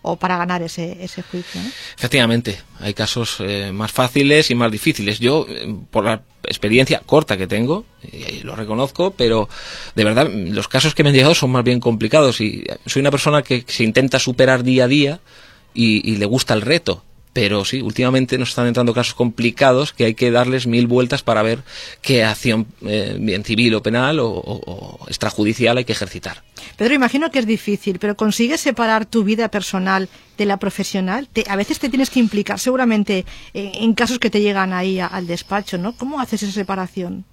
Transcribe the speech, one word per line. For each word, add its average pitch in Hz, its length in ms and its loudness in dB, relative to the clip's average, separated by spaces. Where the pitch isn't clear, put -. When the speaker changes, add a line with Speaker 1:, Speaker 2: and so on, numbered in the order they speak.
Speaker 1:
o 170 140 -4
para 180 220 -2
ganar 175 260 -2
ese, 170 400 -8
ese 180 180 -12
juicio, 180 400 -12
¿no? 226 80 -10
Speaker 2:
Efectivamente, 117 640 0
hay 101 160 -6
casos, 113 460 -4
eh, 98 300 -4
más 104 200 -6
fáciles 139 580 4
y 123 60 2
más 117 160 2
difíciles. 104 480 -2
Yo, 131 280 2
eh, 62 240 -10
por 107 120 2
la 110 200 0
experiencia 123 640 2
corta 139 320 2
que 92 80 -2
tengo, 123 400 -2
y, - 260 -12
y - 40 -12
lo - 140 -10
reconozco, 110 560 -2
pero 113 360 2
de 110 100 2
verdad, 117 240 4
los 101 400 -4
casos 147 280 0
que 156 80 2
me 143 60 6
han 139 60 4
llegado 143 200 6
son 131 160 0
más 127 120 2
bien 123 160 2
complicados 117 600 2
y 107 220 -4
soy 135 140 0
una 139 100 4
persona 147 320 2
que 123 240 0
se - 160 -2
intenta 131 340 4
superar 131 460 4
día 127 220 4
a - 20 2
día 143 320 2
y, 110 360 2
y 107 40 2
le 101 100 0
gusta 120 300 0
el 104 60 0
reto. 127 420 -2
Pero 101 300 0
sí, 131 180 -4
últimamente 127 560 0
nos 123 120 -2
están 120 180 0
entrando 120 260 2
casos 120 200 0
complicados 127 800 2
que 120 100 0
hay 113 120 2
que 123 160 2
darles 123 360 2
mil 120 180 4
vueltas 127 380 2
para 110 180 2
ver 113 220 0
qué 120 240 2
acción, 110 420 0
eh, 101 320 -2
bien 104 280 -4
civil 113 300 0
o 104 60 -2
penal 131 380 0
o, 117 80 0
o, 95 380 -6
o 92 420 -14
extrajudicial 110 680 0
hay 123 80 -2
que 110 80 -2
ejercitar. - 500 -8
Speaker 1:
Pedro, 226 180 2
imagino 285 380 2
que 269 80 0
es 233 80 0
difícil, 202 520 -2
pero 208 180 -2
¿consigues 233 420 0
separar 226 460 0
tu 226 180 0
vida 220 260 0
personal 190 600 -2
de 208 80 0
la 196 120 2
profesional? 196 720 -4
Te, 214 180 -2
a 196 60 -2
veces 208 240 -2
te 285 80 -4
tienes 240 220 0
que 254 100 2
implicar, 208 400 0
seguramente, 220 640 0
eh, 202 220 -8
en 220 180 2
casos 240 260 0
que 226 100 0
te 208 120 2
llegan 196 320 0
ahí 185 260 -2
a, 180 80 -4
al 185 180 -6
despacho, 190 520 -6
¿no? 196 180 -4
¿Cómo 277 240 -6
haces 226 240 -4
esa 202 80 -4
separación? 190 800 -6